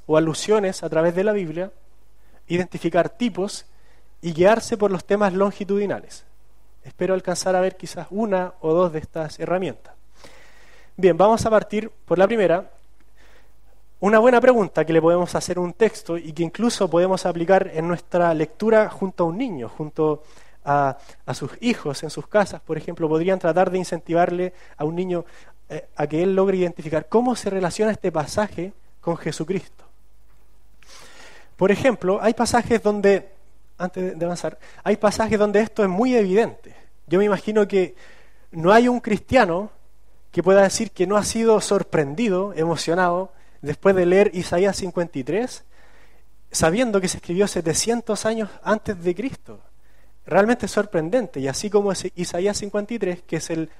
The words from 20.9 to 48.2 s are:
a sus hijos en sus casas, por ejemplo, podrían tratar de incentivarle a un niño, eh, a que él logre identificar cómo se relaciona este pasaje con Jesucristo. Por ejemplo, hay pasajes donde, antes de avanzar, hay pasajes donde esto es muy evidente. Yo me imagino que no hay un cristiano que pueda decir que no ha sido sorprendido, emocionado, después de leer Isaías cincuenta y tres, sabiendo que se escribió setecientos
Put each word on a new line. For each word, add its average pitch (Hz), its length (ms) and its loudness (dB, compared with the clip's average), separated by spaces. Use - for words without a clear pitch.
a 131 80 -6
sus - 160 -8
hijos 208 440 -2
en 151 60 -8
sus - 160 -10
casas, 190 340 0
por 156 180 -6
ejemplo, 165 300 -4
podrían 175 300 2
tratar 180 320 2
de 185 80 -2
incentivarle 180 760 -2
a 151 80 -6
un 160 100 -4
niño, 175 300 -4
eh, 160 280 -12
a 151 100 -2
que 156 160 -2
él 190 120 2
logre 190 220 2
identificar 170 520 -2
cómo 240 280 2
se - 140 -6
relaciona 196 420 0
este 185 200 -4
pasaje 175 600 -4
con 170 160 -4
Jesucristo. - 680 -8
Por 190 140 4
ejemplo, 202 520 2
hay 220 120 2
pasajes 233 480 0
donde, 202 480 2
antes 180 400 -6
de 165 60 -2
avanzar, 170 340 -4
hay 214 120 2
pasajes 214 420 2
donde 208 220 4
esto 220 220 0
es 196 60 4
muy 233 260 2
evidente. 202 640 0
Yo 165 100 4
me 202 60 4
imagino 208 420 2
que 185 300 0
no 170 200 4
hay 240 140 8
un 247 140 2
cristiano 208 720 2
que 175 120 -2
pueda 196 200 8
decir 196 280 0
que 180 160 0
no 202 100 0
ha 202 80 2
sido 226 380 4
sorprendido, 190 920 0
emocionado, 175 800 0
después 190 340 2
de 180 80 4
leer 190 300 6
Isaías 185 420 0
cincuenta 175 420 -4
y 127 60 -6
tres, 208 400 -6
sabiendo 202 480 2
que 180 80 -2
se - 80 -6
escribió 185 320 0
setecientos 202 800 -2